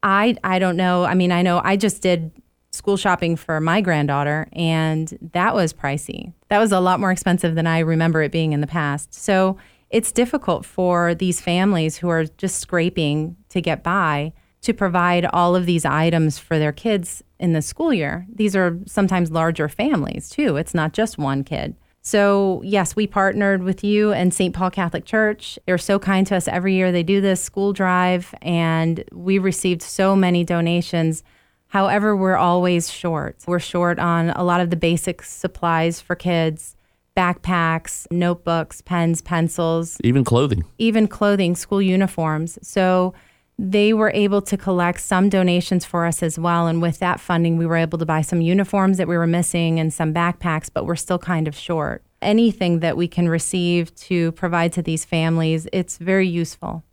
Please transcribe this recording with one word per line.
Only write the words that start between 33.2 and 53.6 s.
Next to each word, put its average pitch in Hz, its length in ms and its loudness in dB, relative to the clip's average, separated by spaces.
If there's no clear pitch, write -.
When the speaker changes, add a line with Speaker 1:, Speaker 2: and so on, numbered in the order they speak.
Speaker 1:
We're 175 140 0
short 175 400 0
on 170 320 2
a - 120 -2
lot 180 180 2
of 170 80 0
the 175 80 -2
basic 170 440 -2
supplies 165 760 -4
for - 160 -6
kids, 165 600 -2
backpacks, 175 880 -2
notebooks, 175 720 -2
pens, 170 400 0
pencils. 165 800 -2
Speaker 2:
Even 127 200 4
clothing. 120 400 2
Speaker 1:
Even 220 300 2
clothing, 196 480 0
school 196 260 -2
uniforms. 170 800 0
So 185 520 0
they 208 320 2
were 214 200 2
able 202 320 2
to 196 120 -4
collect 180 460 0
some 190 280 2
donations 180 540 2
for 170 220 -2
us 170 160 -2
as 160 160 -4
well. 170 300 0
And 165 120 0
with 170 200 -2
that 180 200 -2
funding, 170 380 0
we 165 80 0
were 165 120 0
able 165 200 0
to 165 80 -2
buy 160 160 0
some 170 180 -2
uniforms 190 600 2
that 185 80 0
we 175 100 0
were 170 80 0
missing 165 540 0
and 160 120 0
some 156 220 -2
backpacks, 170 580 -2
but - 140 -4
we're 170 100 -4
still 180 220 -4
kind 165 300 -2
of 147 80 -8
short. 156 480 -6
Anything 202 600 2
that 165 160 0
we 175 100 -2
can 175 200 0
receive 175 680 0